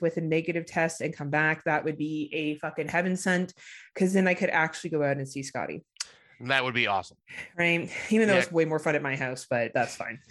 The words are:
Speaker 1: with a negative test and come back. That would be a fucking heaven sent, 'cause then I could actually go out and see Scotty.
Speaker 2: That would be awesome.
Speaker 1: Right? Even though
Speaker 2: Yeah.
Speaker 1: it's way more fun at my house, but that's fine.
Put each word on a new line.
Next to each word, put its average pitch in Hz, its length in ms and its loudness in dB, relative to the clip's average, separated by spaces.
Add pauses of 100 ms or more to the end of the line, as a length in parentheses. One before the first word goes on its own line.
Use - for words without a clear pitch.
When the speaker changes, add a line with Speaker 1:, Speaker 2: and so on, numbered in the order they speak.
Speaker 1:
with 165 160 0
a 170 60 0
negative 165 420 0
test 165 380 -2
and - 120 -4
come 147 140 -8
back. 156 360 2
That 151 200 0
would 151 140 -2
be 156 340 -4
a 151 240 -2
fucking 156 320 -6
heaven 180 280 0
sent, 180 360 0 (420)
'cause 185 200 2
then 190 120 6
I 180 80 4
could 180 160 0
actually 160 400 -2
go 156 120 0
out 139 160 2
and 135 100 -6
see 135 140 -8
Scotty. 123 420 -8 (560)
Speaker 2:
That 127 240 2
would 127 100 0
be 117 140 4
awesome. 95 300 -2 (380)
Speaker 1:
Right? 170 320 2 (220)
Even 220 180 6
though 196 60 6
Speaker 2:
Yeah. 175 60 6
Speaker 1:
it's 175 100 0
way 165 140 4
more 156 160 0
fun 151 160 2
at 143 60 -2
my 135 120 -2
house, 127 340 -4
but 117 260 0
that's 117 200 0
fine. - 260 -10 (100)